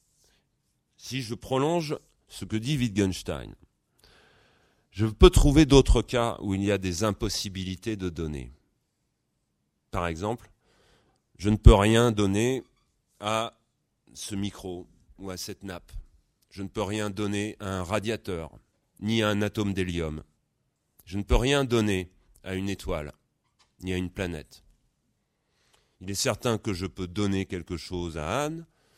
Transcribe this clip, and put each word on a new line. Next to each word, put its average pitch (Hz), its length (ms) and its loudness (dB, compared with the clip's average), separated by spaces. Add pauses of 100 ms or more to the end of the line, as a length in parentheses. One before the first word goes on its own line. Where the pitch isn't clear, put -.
(960)
si 131 240 -10
je 113 140 -10
prolonge 147 600 -2 (320)
ce - 160 -14
que 110 140 -6
dit 135 200 -2
Wittgenstein, 92 800 -2 (1400)
je 104 140 -2
peux 110 240 8
trouver 147 360 8
d'autres 131 360 8
cas 117 400 -2
où 98 120 -2
il 98 100 0
y 101 80 2
a 101 60 2
des 95 280 -2
impossibilités 98 880 -4
de 92 140 -6
donner. 76 420 -8 (1400)
Par 90 180 -4
exemple, 98 440 -6 (840)
je 98 120 -2
ne 107 60 4
peux 113 200 10
rien 113 360 4
donner 104 500 0 (600)
à 110 360 -4 (560)
ce - 220 -12
micro 92 500 -8 (320)
ou 95 120 -14
à 92 80 -10
cette - 260 -14
nappe. 92 300 -14 (560)
Je 101 120 -14
ne 98 60 -8
peux 107 160 -6
rien 104 260 -4
donner 104 520 -4
à 95 180 -6
un 90 40 -6
radiateur, 98 680 -6 (480)
ni 110 240 0
à 107 60 2
un 104 120 0
atome 101 320 -2
d'hélium. 85 500 -6 (840)
Je 95 120 -10
ne 101 60 -4
peux - 140 2
rien 139 280 2
donner 104 460 0 (320)
à 95 100 -10
une 98 160 -4
étoile, 85 440 -8 (680)
ni 92 120 -6
à 92 40 -2
une 90 140 -4
planète. 85 520 -10 (1400)
Il 92 100 -8
est - 20 -6
certain 110 460 -2
que 110 120 -4
je 90 140 -4
peux 92 220 -8
donner 98 400 -2
quelque 87 300 -10
chose 85 420 -8
à 98 240 -4
Anne, 165 240 -8 (300)